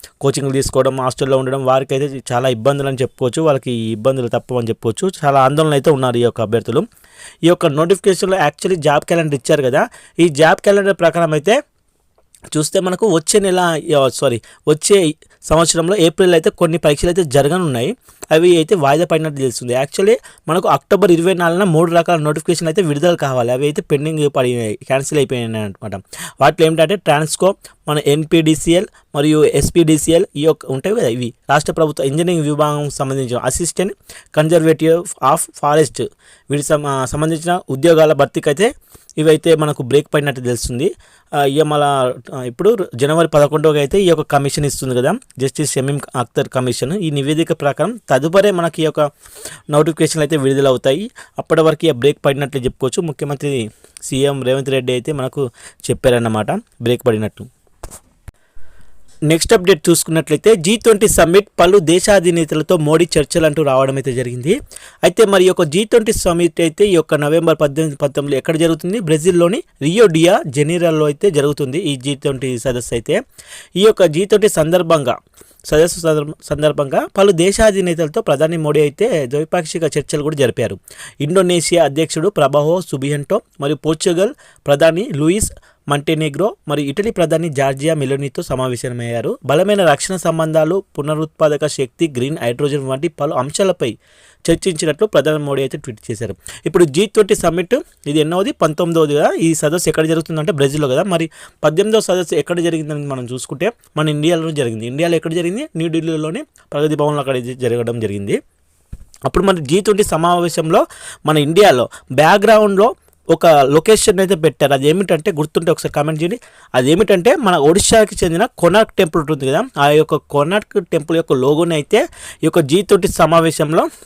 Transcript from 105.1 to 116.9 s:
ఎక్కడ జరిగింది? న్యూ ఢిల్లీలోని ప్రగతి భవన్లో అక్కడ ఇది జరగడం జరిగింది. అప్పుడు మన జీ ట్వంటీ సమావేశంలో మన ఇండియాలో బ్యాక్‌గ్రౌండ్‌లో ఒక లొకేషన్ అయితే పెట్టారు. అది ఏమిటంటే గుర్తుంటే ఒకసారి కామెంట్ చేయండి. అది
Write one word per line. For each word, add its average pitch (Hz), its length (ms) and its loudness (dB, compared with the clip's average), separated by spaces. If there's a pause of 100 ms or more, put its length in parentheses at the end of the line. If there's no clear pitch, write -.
ఎక్కడ 160 160 -4
జరిగింది? 180 440 -4
న్యూ 165 120 -4
ఢిల్లీలోని 160 540 -4 (300)
ప్రగతి 151 220 0
భవన్లో 147 260 0
అక్కడ 131 160 -4
ఇది 123 180 -8
జరగడం 120 460 -4
జరిగింది. 104 420 -4 (800)
అప్పుడు 175 200 0
మన 185 140 2
జీ 156 220 0
ట్వంటీ 202 220 2
సమావేశంలో 175 840 0 (400)
మన 156 120 2
ఇండియాలో 147 500 4 (240)
బ్యాక్‌గ్రౌండ్‌లో 202 800 4 (360)
ఒక 165 160 2
లొకేషన్ 160 760 4
అయితే 190 140 0
పెట్టారు. 151 380 0
అది 139 160 2
ఏమిటంటే 180 440 0
గుర్తుంటే 165 380 -2
ఒకసారి 151 220 -4
కామెంట్ 151 300 -2
చేయండి. 196 180 -4 (340)
అది 127 160 2